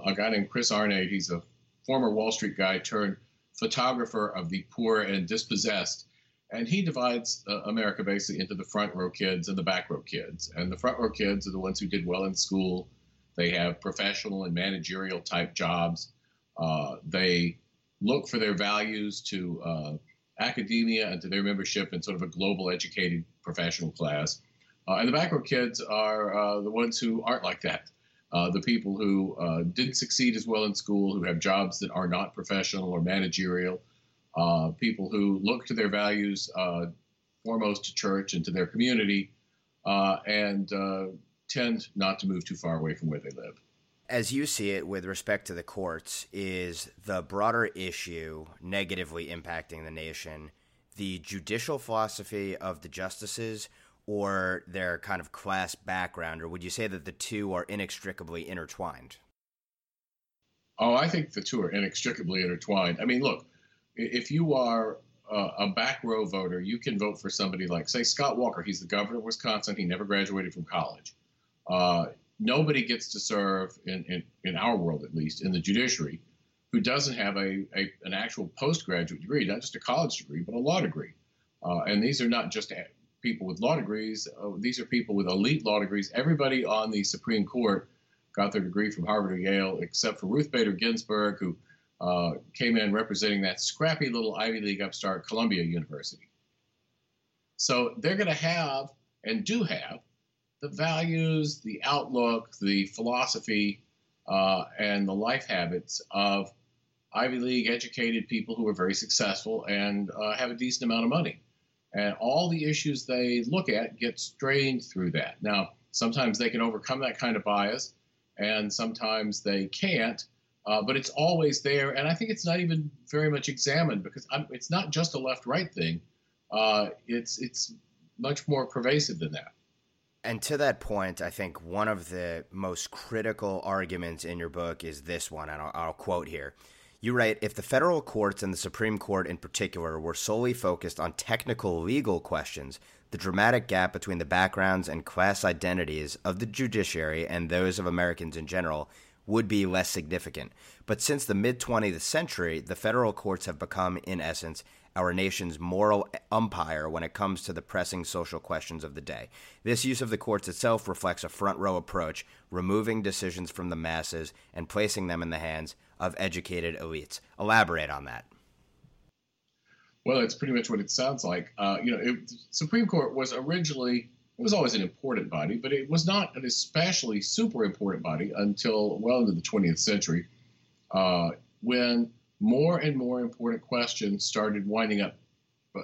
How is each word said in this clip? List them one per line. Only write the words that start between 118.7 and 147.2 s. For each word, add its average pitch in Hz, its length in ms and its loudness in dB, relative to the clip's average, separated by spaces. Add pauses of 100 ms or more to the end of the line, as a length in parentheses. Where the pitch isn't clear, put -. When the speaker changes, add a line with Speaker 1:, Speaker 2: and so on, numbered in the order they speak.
Speaker 1:
sometimes 110 680 -2
they 98 280 0
can't, 147 540 0 (440)
uh, 107 160 4
but 131 140 0
it's 135 140 -2
always 156 520 4
there. 139 300 2
And 151 140 0
I 165 60 4
think 220 180 0
it's - 140 -4
not 170 160 2
even 160 300 2 (200)
very 151 200 2
much 143 180 0
examined 139 540 2
because 113 280 -14
I'm, 147 200 -2
it's 127 200 -10
not 175 200 0
just 160 240 0
a 139 40 -4
left-right 131 540 -2
thing. 82 300 -2 (480)
Uh, 107 380 4 (180)
it's, 117 340 -2
it's - 320 -4 (460)
much 139 280 -2
more 135 200 2
pervasive 127 520 2
than 78 140 -4
that. - 220 -10 (680)
Speaker 2:
And 113 200 -4
to 147 160 0
that 139 220 2
point, 95 420 -2
I 87 80 -4
think 87 320 -8
one 98 260 -2
of 87 220 -4
the 87 400 -6
most 92 400 -6
critical 107 760 -4
arguments 87 580 -2
in 85 160 -6
your 85 120 -6
book 85 340 -4
is 73 180 -10
this 82 280 -6
one, 78 180 -8
and 76 140 -8
I'll, 76 100 -6
I'll 82 220 -4
quote 87 340 -2
here. 71 240 -8 (460)
You 117 140 0
write, 113 300 4
"If 104 120 -2
the - 80 -6
federal 156 380 4
courts 104 420 0
and 95 100 0
the 90 60 -4
Supreme 110 380 -2
Court 95 320 0
in 90 80 -6
particular 82 640 -4
were 82 140 -4
solely 120 400 0
focused 90 440 -2
on 85 140 -2
technical 104 680 -2
legal 107 400 0
questions, 73 600 -6 (300)
the 101 80 -8
dramatic 107 500 4
gap 92 240 4
between 92 240 -4
the 85 80 -4
backgrounds 92 640 4
and 78 160 -6
class 98 400 2
identities 80 800 0
of 92 140 0
the 113 80 -2
judiciary 90 800 -2